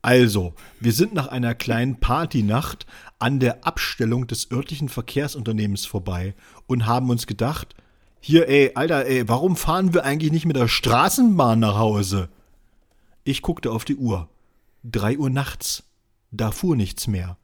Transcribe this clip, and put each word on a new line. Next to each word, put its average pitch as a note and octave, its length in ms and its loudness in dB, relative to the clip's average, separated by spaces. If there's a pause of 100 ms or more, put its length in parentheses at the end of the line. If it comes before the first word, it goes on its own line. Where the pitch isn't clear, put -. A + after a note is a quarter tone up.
Also, G#2+ 500 4 (260)
wir A2+ 140 2
sind G3+ 220 2
nach C#3+ 140 -2
einer A#2+ 260 -2
kleinen A#2+ 460 -2
Partynacht B2 840 0 (340)
an C3 220 0
der A#2+ 260 0
Abstellung B2 600 -2
des - 260 -8
örtlichen C#3 380 -6
Verkehrsunternehmens A2 960 -4
vorbei F#2 480 -6 (320)
und B2 180 0
haben B2 240 0
uns A#2 180 -2
gedacht, A#2+ 480 -6 (460)
hier, D#3+ 300 6
ey, C#3 240 6
Alter, C#3 320 0
ey, B2+ 200 0
warum F3 300 2
fahren F3 380 0
wir D3+ 100 2
eigentlich D3+ 280 0
nicht E3 120 0
mit D3+ 120 2
der A#2+ 120 4
Straßenbahn C3+ 920 4
nach G#2 180 2
Hause?“ G2+ 500 0 (960)
Ich C#3 160 -2
guckte E3 320 -4
auf A2+ 140 -4
die C#3+ 100 -2
Uhr. G#2 320 -2 (540)
Drei A2+ 340 -2
Uhr C#3 140 -2
nachts. - 520 -6 (480)
Da A2 200 -2
fuhr E3+ 260 0
nichts - 300 -4
mehr. F2+ 380 -4